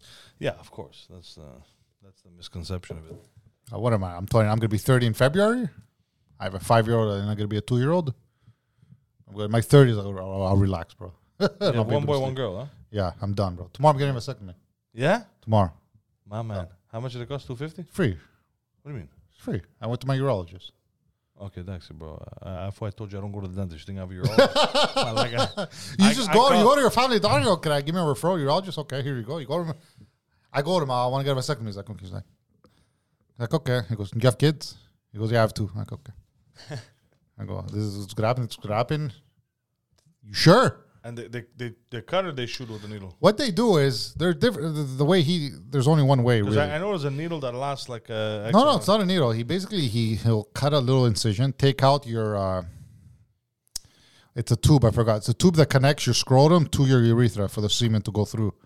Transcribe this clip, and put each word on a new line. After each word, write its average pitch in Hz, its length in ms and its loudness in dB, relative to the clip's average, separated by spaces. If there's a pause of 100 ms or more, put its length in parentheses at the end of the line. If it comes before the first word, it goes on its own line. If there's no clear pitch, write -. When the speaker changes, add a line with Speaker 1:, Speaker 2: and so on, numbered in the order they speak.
(400)
Speaker 1:
Yeah, 143 180 -6
of - 140 -20
course. - 360 -18
That's, 87 300 -20
uh, 71 220 -20 (420)
that's 95 200 -20
the 92 100 -20
misconception 87 680 -12
of 78 120 -18
it. 82 60 -18 (560)
Speaker 2:
Uh, 101 60 -8
what 117 160 0
am 98 100 0
I? 90 100 -8
I'm 87 120 -8
twenty. 113 220 2
I'm 110 100 0
gonna 113 100 0
be 104 80 -2
thirty 123 300 2
in 110 80 0
February. 202 540 2 (680)
I 98 60 -8
have 95 100 -6
a 92 60 -8
five-year-old 113 580 2
and 101 120 -2
I'm 104 60 -4
gonna 104 120 -4
be 107 80 -4
a 104 60 -2
two-year-old. 139 500 0 (1160)
I'm 101 60 -20
gonna, 104 140 -6
my 113 120 2
thirties, 127 360 8
I'll, 98 220 -6
I'll, 95 300 -6
I'll 98 80 4
relax, 95 380 0
bro. - 180 -16 (140)
<laughs> - 140 -14
Speaker 1:
Yeah, 196 80 4 (120)
Speaker 2:
I'll 120 240 2
be 120 100 0
Speaker 1:
one 143 100 0
boy, 143 80 0
Speaker 2:
able - 20 0
to 135 60 0
Speaker 1:
one 131 100 -2
Speaker 2:
sleep. 131 60 -8
Speaker 1:
girl, 107 220 -4
huh? 131 80 -12 (240)
Speaker 2:
Yeah, 95 300 -4
I'm 101 140 -4
done, 98 220 -2
bro. 90 160 -14
Tomorrow 147 220 4
I'm 135 40 -4
getting 139 160 -2
a 123 40 -6
vasectomy. 104 360 -12 (380)
Speaker 1:
Yeah? 160 300 0 (200)
Speaker 2:
Tomorrow. 101 300 2 (560)
Speaker 1:
My 107 140 -10
man. 101 280 -8
Speaker 2:
Oh. - 40 -20 (180)
Speaker 1:
How 113 80 -10
much 123 140 -8
did 123 80 -10
it 113 60 -12
cost? 139 180 -10
Two 127 100 -10
fifty? 160 340 -12
Speaker 2:
Free. 117 260 0 (680)
Speaker 1:
What 143 80 -16
do 147 40 -12
you 117 60 -10
mean? 71 80 -16 (240)
Speaker 2:
It's - 100 -20
free. 156 180 -4 (200)
I 110 60 -8
went 120 160 -4
to 127 40 -10
my 135 100 0
urologist. 95 540 -4 (680)
Speaker 1:
Okay, 98 220 -14
thanks, 90 260 -12
bro. 78 340 -16 (200)
I, 92 240 -10
I 98 40 -8
thought 110 160 -10
I 101 40 -8
told 101 200 -12
you 101 80 -12
I - 40 -10
don't 104 100 -10
go 101 80 -10
to 95 80 -8
the 90 80 -12
dentist. 87 320 -8
You 98 60 -10
think 98 40 -10
I 95 40 -10
have 90 80 -10
a 95 40 -14
Speaker 2:
<laughs> 110 320 -2
Speaker 1:
urologist? 285 500 -2
I, 262 140 -4
like, 113 240 -4
I, 113 120 -2 (520)
Speaker 2:
You 196 120 4
Speaker 1:
I, - 40 2
Speaker 2:
just 240 160 -4
Speaker 1:
I - 40 2
Speaker 2:
go. 233 160 6
You 262 60 4
Speaker 1:
call 208 80 6
Speaker 2:
go 262 120 6
to 285 60 2
your 226 80 4
family 247 280 2
doctor. 214 220 2
You 285 60 2
go, 196 100 4
"Can 156 160 -2
I 143 80 0
give 147 140 -4
me 185 60 -2
a 175 40 0
referral 160 340 0
urologist?" 156 400 -2
"Okay, 143 240 -8
here 143 140 -6
you 117 80 -6
go." 139 140 -8
You 139 80 -10
go 143 180 -4
to 160 60 -6
him. 143 60 -8 (760)
I 139 100 0
go 175 160 0
to 156 60 0
him. 135 80 -2
"I 123 160 2
wanna 135 160 -2
get 143 120 0
a 131 40 -2
vasectomy." 120 260 -4
He's 101 100 -10
like, 98 140 -12
"Okay." 92 120 -14
He's 95 100 -14
like, 95 100 -8 (1160)
like, 117 140 -6
"Okay." 127 360 0
He 113 80 -4
goes, 101 160 -8
"Do 113 80 -8
you 127 80 4
have 120 100 2
kids?" 147 380 0 (360)
He 101 60 -12
goes, 110 140 -4
"Yeah, 117 60 2
I - 20 4
have 110 140 2
two." 104 180 -4
I'm 104 80 -10
like, 98 120 -12
"Okay." - 200 -16 (580)
Speaker 1:
<laughs> - 680 -20
Speaker 2:
I 104 60 -14
go, 95 180 -10
"This 101 200 -6
is, 101 220 -8
it's 101 100 -16
gonna 107 140 0
happen. 123 160 0
It's 110 120 -10
gonna 104 200 -6
happen." 147 360 -2 (1120)
"You 107 120 -20
sure?" 180 460 6 (260)
Speaker 1:
And 120 120 -12
they, 113 100 -12
they, 117 160 -12 (100)
they, 120 200 -10 (160)
they 117 100 -10
cut 185 240 -4
or 175 80 -8
they 127 140 -6
shoot 123 240 -10
with 107 100 -12
the 104 80 -14
needle? 95 300 -14
Speaker 2:
What 202 180 4
they 277 140 0
do 202 260 4
is 139 380 0
they're 175 180 2
different. 165 420 0
The, 151 100 -4
the 131 200 -2
way 180 160 6
he, 147 300 0 (180)
there's 131 180 2
only 151 160 6
one 131 200 6
way, 120 180 4
Speaker 1:
'Cause 104 160 2
Speaker 2:
really. - 140 2
Speaker 1:
I, 151 60 -2
I - 20 -4
know 190 120 -4
there's 175 140 -2
a 143 60 -4
needle 156 300 -6
that 123 140 -6
lasts, 135 360 -6
like, 117 180 -12
uh, 107 380 -4
X 120 80 2
Speaker 2:
No, 208 60 8
no, - 20 8
Speaker 1:
amount. 277 160 4
Speaker 2:
it's - 100 -4
not 208 140 4
a - 20 0
needle. 175 260 2
He 113 120 0
basically, 185 440 -4
he, 113 280 0
he'll 110 300 2
cut - 280 -2
a 151 60 4
little 127 260 2
incision, 117 480 0
take - 300 2
out 139 240 4
your, 110 320 -4
uh, 95 240 -2 (1700)
it's 117 160 -6
a 117 60 2
tube. 120 300 6
I 107 60 4
forgot. 110 260 2
It's - 100 -6
a 120 60 0
tube 180 220 4
that 151 120 6
connects 143 380 2
your 120 80 2
scrotum 147 540 4
to 143 180 0
your 131 180 4
urethra 113 460 2
for - 100 -8
the 104 80 0
semen 110 320 0
to 107 100 -6
go 101 140 0
through. 107 300 -4 (120)